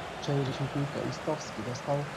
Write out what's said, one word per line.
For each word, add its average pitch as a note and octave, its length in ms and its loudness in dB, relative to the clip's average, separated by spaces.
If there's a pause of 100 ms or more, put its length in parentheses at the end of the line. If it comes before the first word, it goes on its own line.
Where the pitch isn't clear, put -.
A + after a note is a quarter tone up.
(220)
przejęliśmy C#3 460 2
piłkę. C#3+ 380 0
Listowski C#3+ 580 -2
dostał B2 340 0 (200)